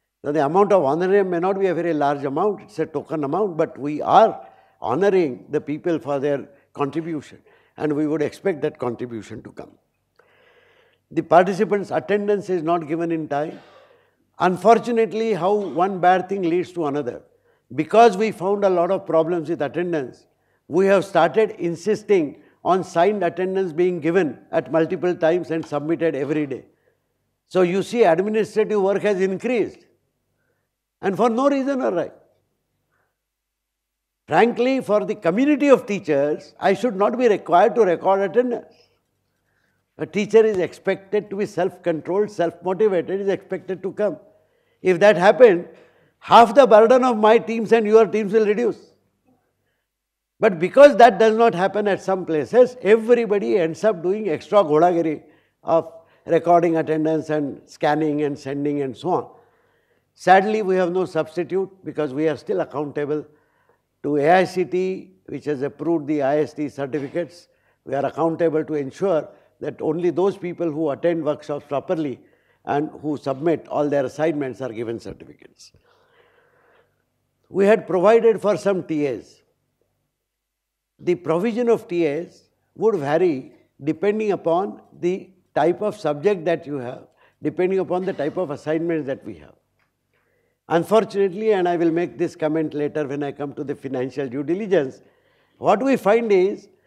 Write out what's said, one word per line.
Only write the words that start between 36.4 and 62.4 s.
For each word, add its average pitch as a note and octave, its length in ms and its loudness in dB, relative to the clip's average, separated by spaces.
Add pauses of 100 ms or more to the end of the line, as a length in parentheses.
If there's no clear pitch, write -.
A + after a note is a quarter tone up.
I F#3+ 140 2
should A3 240 -2
not G#3+ 220 0
be B3 100 4
required G3 460 2
to A#3+ 80 4
record F#3+ 380 2
attendance. A#3 540 -2 (1200)
A D3+ 80 -8
teacher G#3 380 2
is A3 120 0
expected F#3+ 720 -4
to G3 60 -10
be G3+ 100 -4
self-controlled, F3+ 840 -4
self-motivated, F3+ 920 -2
is G3 80 -6
expected F#3+ 540 -6
to F#3+ 100 -6
come. G3+ 240 -2 (640)
If F3+ 200 2
that G3+ 160 6
happened, G3 520 6 (520)
half A3 340 6
the C4 120 8
burden A3+ 380 8
of A#3+ 140 0
my G#3+ 180 6
teams A3+ 340 -2
and A3+ 160 4
your A3 200 6
teams G3+ 260 -4
will A3 140 2
reduce. G#3 320 -2 (1600)
But F#3+ 180 2
because A3+ 380 6
that A#3 240 8
does A3 160 4
not A#3 180 4
happen G3 320 0
at F#3+ 160 -2
some F#3+ 240 -4
places, E3 560 2
everybody A3 720 2
ends E3 280 -2
up G#3 180 0
doing G3 260 -2
extra F#3 360 2
ghodagiri D#3+ 580 2 (400)
of D#3+ 300 0 (340)
recording E3 500 4
attendance D#3 540 -2
and D3 360 -4
scanning D3+ 560 -2
and C#3+ 140 -4
sending C#3+ 460 -6
and C3+ 140 -8
so E3+ 140 -6
on. C#3 200 -2 (840)
Sadly, G3 480 2
we F#3 120 0
have F#3 160 0
no F3+ 140 -2
substitute E3 640 -4 (140)
because D3 280 -6
we D3+ 160 -2
are D3 80 -2
still F#3 260 -4